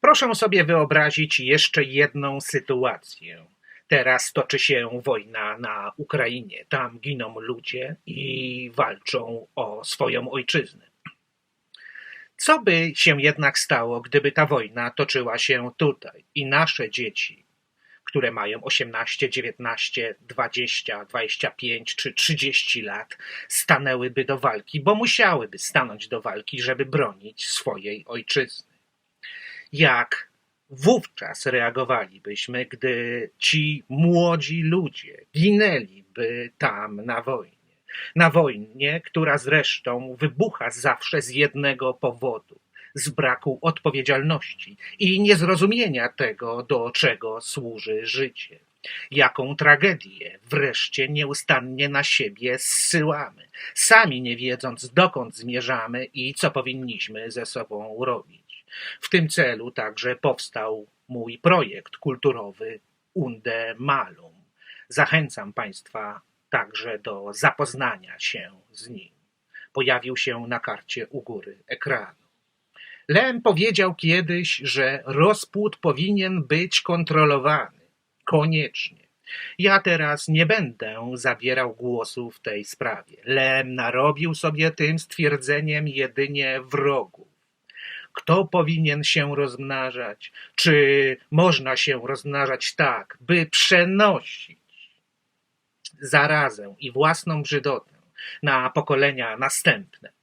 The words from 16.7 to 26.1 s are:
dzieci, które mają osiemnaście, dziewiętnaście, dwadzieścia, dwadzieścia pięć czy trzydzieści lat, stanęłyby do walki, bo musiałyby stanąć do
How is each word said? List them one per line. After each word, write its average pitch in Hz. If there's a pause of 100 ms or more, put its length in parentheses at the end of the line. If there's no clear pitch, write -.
dzieci, - (600)
które 123
mają 110
osiemnaście, 120
dziewiętnaście, 117
dwadzieścia, -
dwadzieścia 113
pięć 117
czy -
trzydzieści 139
lat, 104 (300)
stanęłyby 131
do 135
walki, 127
bo 180
musiałyby 190
stanąć 117
do 117